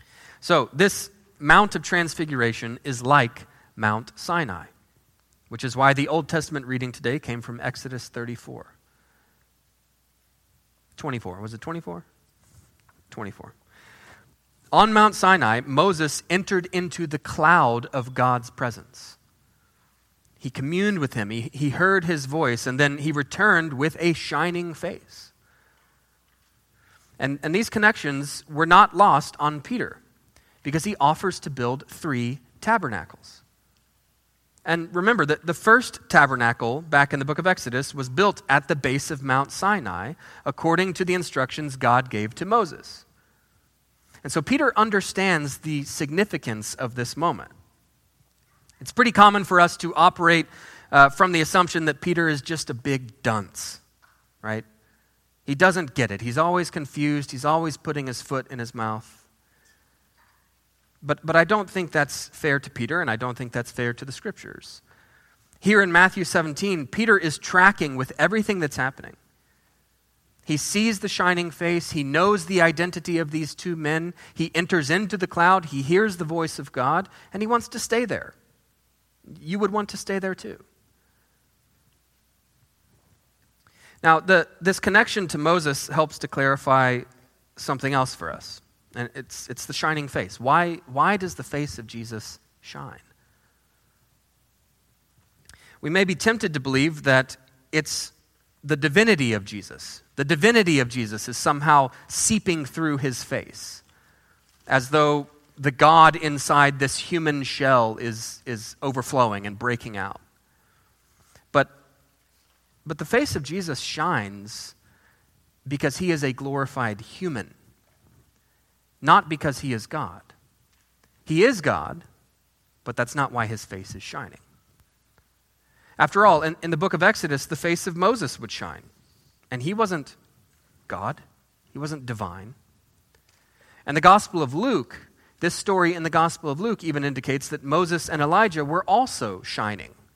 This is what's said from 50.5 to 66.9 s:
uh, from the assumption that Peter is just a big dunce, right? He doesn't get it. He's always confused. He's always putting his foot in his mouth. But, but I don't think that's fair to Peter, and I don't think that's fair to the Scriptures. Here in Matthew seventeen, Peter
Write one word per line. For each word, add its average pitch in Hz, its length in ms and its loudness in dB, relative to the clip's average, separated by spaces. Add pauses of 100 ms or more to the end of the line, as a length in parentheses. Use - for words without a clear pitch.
uh, 139 160 10
from 185 240 2
the 170 80 2
assumption 160 460 2
that 147 160 -2
Peter 170 260 0
is 147 140 0
just - 280 -8
a 147 40 -8
big 131 500 -6
dunce, 104 560 -4 (640)
right? 107 240 -6 (800)
He 139 100 -4
doesn't 170 400 2
get 117 160 0
it. 98 80 -6
He's 117 180 -6
always 175 320 0
confused. 147 640 -4
He's 131 140 -8
always 156 320 0
putting 143 300 -8
his 123 140 -8
foot 131 300 -6
in 131 80 -10
his 117 160 -10
mouth. 110 500 -8 (1800)
But, 147 240 -4
but 165 120 2
I 165 80 8
don't 202 240 0
think 180 240 -4
that's - 400 -2
fair 139 260 0
to - 100 -10
Peter, 131 300 -4
and 160 100 -2
I 110 60 -2
don't 120 220 -6
think 120 160 -10
that's 120 180 -6
fair 120 220 -4
to 117 100 -14
the 131 80 -12
Scriptures. - 720 -16 (800)
Here 208 200 6
in 180 120 2
Matthew 185 320 4
seventeen, 165 640 -2
Peter 220 300 4